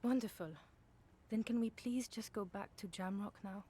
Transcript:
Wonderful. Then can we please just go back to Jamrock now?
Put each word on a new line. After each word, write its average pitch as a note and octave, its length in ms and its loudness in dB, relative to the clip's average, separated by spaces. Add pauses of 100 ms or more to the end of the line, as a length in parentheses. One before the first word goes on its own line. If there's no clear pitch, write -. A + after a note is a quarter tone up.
Wonderful. A#3 460 2 (800)
Then A3 140 2
can A#3 160 2
we A3+ 120 4
please B3 360 0
just - 240 -6
go G#3 140 -2
back G3 320 -8
to - 100 -8
Jamrock F#3+ 460 -2 (100)
now? G3+ 260 -8